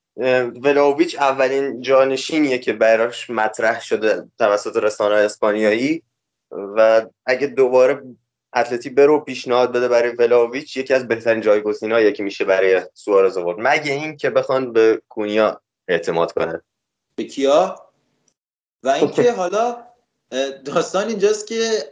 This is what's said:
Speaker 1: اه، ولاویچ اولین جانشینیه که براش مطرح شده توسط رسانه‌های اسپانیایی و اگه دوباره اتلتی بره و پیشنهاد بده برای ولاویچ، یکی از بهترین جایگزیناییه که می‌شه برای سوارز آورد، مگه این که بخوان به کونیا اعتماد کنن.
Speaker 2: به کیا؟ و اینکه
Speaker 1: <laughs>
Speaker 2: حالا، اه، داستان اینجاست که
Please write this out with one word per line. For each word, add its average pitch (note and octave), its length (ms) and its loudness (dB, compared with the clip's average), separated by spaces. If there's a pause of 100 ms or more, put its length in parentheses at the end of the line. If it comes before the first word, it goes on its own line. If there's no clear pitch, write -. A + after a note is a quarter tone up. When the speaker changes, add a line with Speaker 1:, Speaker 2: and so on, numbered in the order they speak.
(160)
Speaker 1:
اه، B2+ 260 2
ولاویچ C#3+ 760 0
اولین C3+ 640 0
جانشینیه C3+ 800 2
که B2 140 -4
براش A2 580 0
مطرح A2+ 500 -2
شده G#2+ 480 -2 (100)
توسط G#2 380 0
رسانه‌های G#2+ 480 0
اسپانیایی G#2+ 800 0 (480)
و A2 560 2 (200)
اگه B2+ 200 -2
دوباره B2+ 560 2 (520)
اتلتی A#2+ 360 -4
بره C#3 220 6
و D3 80 4
پیشنهاد B2 520 -2
بده B2 160 0
برای A#2+ 220 2
ولاویچ، A#2+ 680 0
یکی C3 180 -2
از B2 140 0
بهترین A2+ 320 -2
جایگزیناییه G#2+ 720 0
که G2+ 100 -10
می‌شه G2 220 -6
برای F#2+ 380 2 (120)
سوارز F#2+ 420 2
آورد، F2 240 -4
مگه C#3+ 320 -2
این D3+ 240 -8
که C#3+ 140 -4
بخوان C3 420 -2
به A2+ 360 4
کونیا G#2+ 520 -2 (280)
اعتماد E2+ 440 -2
کنن. E2 300 -6 (540)
Speaker 2:
به A2+ 80 -6
کیا؟ D3+ 640 0 (920)
و B2 60 -2
اینکه D3 440 2
Speaker 1:
<laughs> F#3+ 100 -6
Speaker 2:
حالا، A3 340 -2 (560)
اه، C3+ 180 -4
داستان E3 580 -4
اینجاست G#3 380 -2
که A3+ 240 -4 (220)